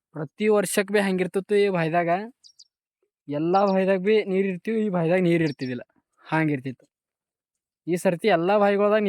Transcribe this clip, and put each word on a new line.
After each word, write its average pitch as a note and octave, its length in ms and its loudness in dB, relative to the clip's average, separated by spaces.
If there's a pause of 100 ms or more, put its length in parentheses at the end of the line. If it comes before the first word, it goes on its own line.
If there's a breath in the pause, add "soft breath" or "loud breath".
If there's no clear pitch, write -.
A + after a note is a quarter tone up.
(160)
ಪ್ರತಿ D#3 320 -6
ವರ್ಷಕ್ಕೆ G3+ 460 0
ಬಿ G#3 140 2
ಹಂಗಿರ್ತಿತ್ತು F#3 480 -2
ಈ G3+ 120 4 (100)
ಬಾಯ್ದಾಗ. E3 320 0 (1160)
ಎಲ್ಲ D#3 280 -2 (160)
ಬಾಯ್ದಾಗ F#3+ 360 2
ಬಿ G#3+ 80 4 (160)
ನೀರು F#3+ 160 0
ಇರ್ತಿವು, G3 300 -4
ಈ G#3+ 120 -2
ಬಾಯ್ದಾಗ F3+ 300 0
ನೀರು E3+ 240 2
ಇರ್ತಿದ್ದಿಲ್ಲ, B2+ 400 -6 (420)
ಹಂಗಿರ್ತಿತ್ತು. D3 600 -4 (1000)
ಈ E3+ 80 -2
ಸರ್ತಿ F3+ 320 -2 (100)
ಎಲ್ಲ E3+ 200 0
ಬಾಯಿಗೊಳದಾಗ G3+ 520 2